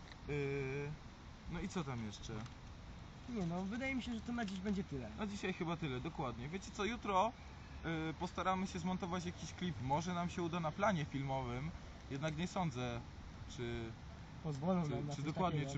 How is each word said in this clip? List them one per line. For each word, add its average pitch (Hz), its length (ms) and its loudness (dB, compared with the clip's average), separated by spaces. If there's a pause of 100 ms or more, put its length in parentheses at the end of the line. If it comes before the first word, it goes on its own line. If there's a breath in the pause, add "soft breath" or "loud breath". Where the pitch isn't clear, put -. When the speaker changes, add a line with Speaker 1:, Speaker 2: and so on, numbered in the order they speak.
(280)
Speaker 1:
Yy... 139 640 2 (600)
No 170 80 -2
i 185 100 -2
co 180 140 0
tam 120 220 -2
jeszcze? 104 280 -6 (960)
Speaker 2:
Nie 220 160 0
no, 175 160 0
wydaje 247 340 0
mi 233 80 2
się, 240 100 -2
że 220 80 -2
to 240 120 -2
na 240 120 2
dziś 190 140 -2
będzie 196 240 2
tyle. 127 340 -2
Speaker 1:
Na 214 100 0
dzisiaj 196 260 0
chyba 170 240 0
tyle, 127 240 0
dokładnie. 127 480 -2
Wiecie 190 220 -6
co, 202 140 0
jutro, 202 460 4 (540)
yy, 160 340 2
postaramy 185 480 2
się 185 120 -4
zmontować 180 460 0
jakiś 170 280 -4
klip. 175 280 0
Może 156 320 4
nam 175 160 2
się 180 140 0
uda 170 160 2
na 160 120 2
planie 190 340 4
filmowym, 135 680 0 (400)
jednak 151 260 0
nie 175 100 2
sądzę, 123 540 2 (480)
czy, 117 420 -2 (520)
Speaker 2:
Pozwolą 165 400 4
Speaker 1:
czy, 151 60 2
Speaker 2:
nam 123 180 2
na 143 80 0
Speaker 1:
czy - 60 -
Speaker 2:
coś 143 120 0
Speaker 1:
dokładnie, 165 260 4
Speaker 2:
takiego. 139 180 0